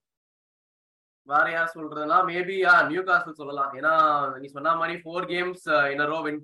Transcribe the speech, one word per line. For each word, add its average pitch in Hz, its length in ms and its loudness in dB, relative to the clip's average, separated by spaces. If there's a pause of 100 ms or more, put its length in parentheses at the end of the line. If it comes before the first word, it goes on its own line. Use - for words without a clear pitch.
(1200)
வேற 151 280 2
யார் 165 240 -2
சொல்றதுன்னா, 156 580 0
maybe, 180 320 -2
ஆ, 175 180 8
நியூகாஸ்ல் 170 500 0
சொல்லலாம். 139 420 -6
ஏன்னா 147 640 2
நீ 143 80 -12
சொன்ன 143 280 -2
மாதிரி 165 300 -4
ஃபோர் 170 240 -6
games, 180 360 -4
uh, 143 280 2
in 143 80 -4
a 147 40 0
row 156 220 -4
win 151 180 -6